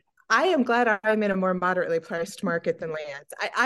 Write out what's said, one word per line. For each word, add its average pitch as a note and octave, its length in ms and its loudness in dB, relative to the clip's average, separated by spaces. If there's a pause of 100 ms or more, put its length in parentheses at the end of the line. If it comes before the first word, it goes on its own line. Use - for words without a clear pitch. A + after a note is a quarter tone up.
(300)
I A#3 140 4
am E4 200 2
glad A#3 400 2
I'm G#3+ 200 2
in G3+ 80 2
a F#3+ 40 2
more F#3 180 2
moderately F3+ 460 0
priced E3+ 420 -8
market E3+ 380 -2
than E3+ 100 -8
Lance. D3 500 -10
I, G3+ 100 -4 (160)